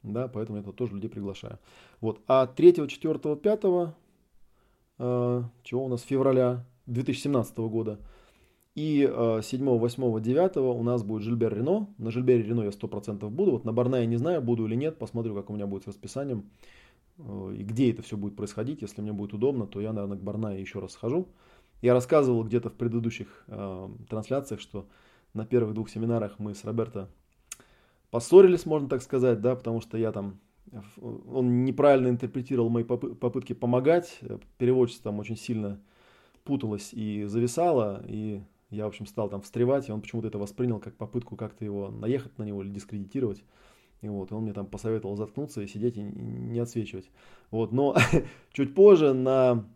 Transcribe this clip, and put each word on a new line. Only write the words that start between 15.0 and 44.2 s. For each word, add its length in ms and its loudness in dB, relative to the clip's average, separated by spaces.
как 140 -8
у 60 -8
меня 120 -4
будет 180 -6
с 20 -12
расписанием, 640 -8
э, 400 -10
и 40 -10
где 280 0
это 120 -6
всё 160 -10
будет 180 -8
происходить. 460 -8
Если 180 -12
мне 140 -6
будет 180 -8
удобно, 340 -2
то 140 -10
я, 140 -6
наверное, 240 -6
к 40 -12
Барнае 380 -6
ещё 200 -10
раз 120 -12
схожу. 360 -4
Я 140 4
рассказывал 500 4
где-то 240 -2
в 60 -10
предыдущих, 760 -6
э, 400 -10
трансляциях, 500 -6
что 260 -14
на 140 -6
первых 260 2
двух 160 -4
семинарах 500 -2
мы 160 -8
с 100 -16
Роберто 440 -4
поссорились, 540 10
можно 220 0
так 140 -2
сказать, 380 2
да, 160 2
потому 240 -4
что 160 -12
я 160 0
там, 260 -8
он 600 0
неправильно 440 6
интерпретировал 600 0
мои 160 2
попы-, 300 -4
попытки 400 -4
помогать, 680 2
переводчица 460 2
там 140 -4
очень 180 -8
сильно 440 -6
путалась 480 -4
и 320 -4
зависала, 840 0
и 360 -8
я, 140 -6
в 40 -2
общем, 180 -10
стал 240 -4
там 100 -8
встревать, 480 0
и 40 -6
он 100 -6
почему-то 260 -6
это 100 -6
воспринял 400 -4
как 180 -14
попытку 400 -8
как-то 280 -10
его 240 -6
наехать 500 -4
на 60 -8
него 180 -6
или 80 -10
дискредитировать. 760 -6
И 60 -10
вот, 220 -8